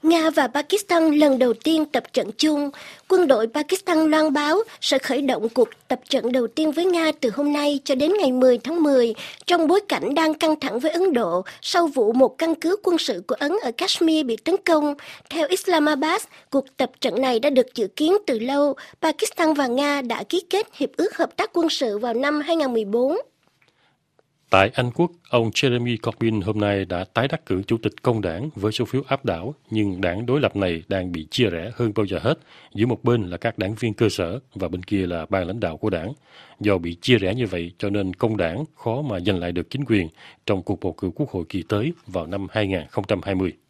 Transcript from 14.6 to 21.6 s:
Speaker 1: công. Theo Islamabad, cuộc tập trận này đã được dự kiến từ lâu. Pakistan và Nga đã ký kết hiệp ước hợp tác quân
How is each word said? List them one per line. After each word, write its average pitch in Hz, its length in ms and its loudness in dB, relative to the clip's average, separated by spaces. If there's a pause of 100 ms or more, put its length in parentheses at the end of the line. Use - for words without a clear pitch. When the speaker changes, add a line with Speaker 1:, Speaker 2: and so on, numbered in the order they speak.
Speaker 1:
công. 302 280 2 (360)
Theo 302 200 -2
Islamabad, 320 720 2 (280)
cuộc 269 160 0 (120)
tập 254 140 0 (100)
trận 226 200 0
này 254 180 2
đã 277 100 2
được 254 260 2
dự 208 120 -2
kiến 311 260 0 (140)
từ 240 120 0
lâu. 277 360 0 (260)
Pakistan 320 520 0
và 285 140 0
Nga 285 340 0
đã 233 220 -6
ký 339 260 -4
kết 415 260 0
hiệp - 220 -2
ước 381 200 -2
hợp 339 200 -2
tác 415 160 -2
quân 330 160 2